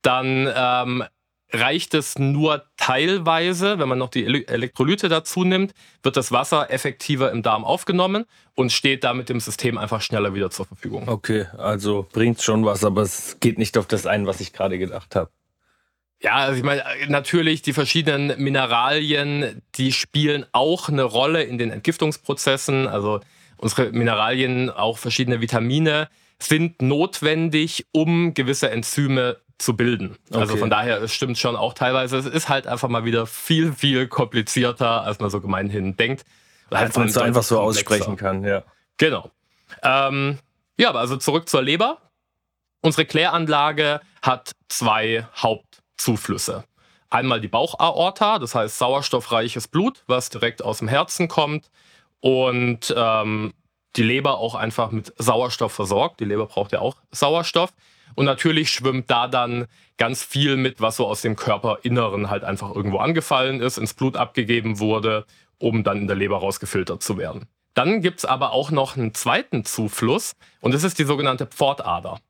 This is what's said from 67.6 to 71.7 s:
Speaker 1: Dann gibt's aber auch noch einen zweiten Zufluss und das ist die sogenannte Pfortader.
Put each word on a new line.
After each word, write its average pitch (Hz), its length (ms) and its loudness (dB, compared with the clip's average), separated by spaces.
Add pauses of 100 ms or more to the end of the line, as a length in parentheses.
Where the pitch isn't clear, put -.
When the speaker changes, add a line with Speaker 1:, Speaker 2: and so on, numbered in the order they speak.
Speaker 1:
Dann 175 260 2
gibt's 170 240 -2
aber 131 260 0
auch 139 200 0
noch 135 260 -2
einen 113 160 -2
zweiten 131 500 -2
Zufluss 117 720 -2 (240)
und 123 140 0
das 147 100 0
ist 185 160 -2
die 156 40 2
sogenannte 139 420 0
Pfortader. 90 760 -2 (100)